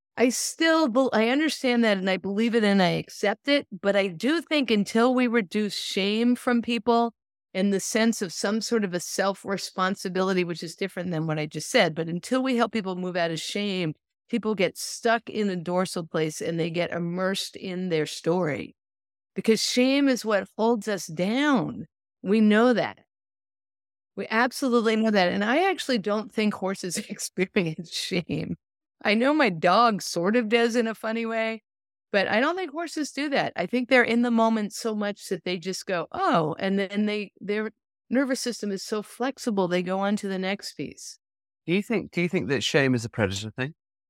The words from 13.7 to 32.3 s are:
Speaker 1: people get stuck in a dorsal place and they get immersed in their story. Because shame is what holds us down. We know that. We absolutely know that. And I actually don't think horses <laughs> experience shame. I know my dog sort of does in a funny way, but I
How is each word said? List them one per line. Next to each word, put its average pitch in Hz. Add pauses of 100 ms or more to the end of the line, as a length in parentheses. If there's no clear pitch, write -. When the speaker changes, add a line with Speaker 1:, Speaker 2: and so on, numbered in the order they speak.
Speaker 1:
people 220
get 180
stuck -
in 208
a 185
dorsal 175
place 156
and 165
they 170
get 170
immersed 180
in 185
their 156
story. 165 (600)
Because 214
shame 269
is 226
what 202
holds 220
us 196
down. 202 (360)
We 214
know 214
that. 135 (1200)
We -
absolutely 233
know 220
that. 185
And 202
I 320
actually 254
don't 208
think 214
horses 190
<laughs> 208
experience 180
shame. - (440)
I 208
know 254
my 302
dog 185
sort 180
of 226
does 233
in 233
a 220
funny 226
way, 226 (480)
but 190
I 214